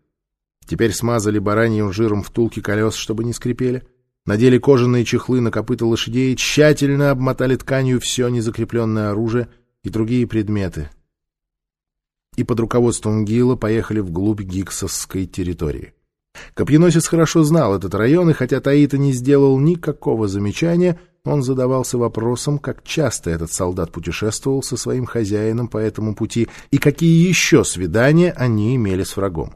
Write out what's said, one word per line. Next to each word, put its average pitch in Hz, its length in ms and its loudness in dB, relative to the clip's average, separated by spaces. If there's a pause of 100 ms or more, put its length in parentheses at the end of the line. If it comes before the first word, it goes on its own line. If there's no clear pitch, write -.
(680)
Теперь 113 260 0
смазали 107 460 0
бараньим 107 520 0
жиром 104 300 0
втулки 110 400 -4
колёс, 107 320 0
чтобы 113 300 -6
не 117 100 -4
скрипели, 123 480 -4 (420)
надели 120 360 4
кожаные 123 440 4
чехлы 123 380 -2
на 117 80 0
копыта 117 380 -2
лошадей, 120 480 0
тщательно 143 760 2
обмотали 131 460 0
тканью 131 440 -2
всё 123 300 -2
незакреплённое 110 800 -2
оружие 113 400 -2 (320)
и 104 80 -10
другие 113 380 -2
предметы. 98 640 -4 (1400)
И 120 80 -2
под 113 160 -2
руководством 110 680 0
Гила 120 300 2
поехали 110 440 -2
вглубь 98 420 -2
гиксовской 92 840 -6
территории. 82 720 -6 (580)
Копьеносец 160 540 4
хорошо 165 360 2
знал 147 320 2
этот 92 200 -4
район, 151 340 4
и 151 40 4
хотя 131 280 -2
Таита 143 380 4
не 139 120 2
сделал 135 480 4
никакого 143 680 0
замечания, 165 720 0 (240)
он 143 200 0
задавался 127 560 0
вопросом, 120 580 -2
как - 260 -10
часто - 460 -4
этот 82 240 -4
солдат 90 380 -4
путешествовал 107 720 -4
со - 120 -6
своим 123 300 -4
хозяином 110 640 -2
по 110 100 -8
этому 107 380 -4
пути 113 320 -2 (240)
и 139 80 2
какие 165 480 4
ещё 165 360 4
свидания 123 680 2
они 117 440 0
имели 98 280 0
с - 120 -10
врагом. 85 400 -4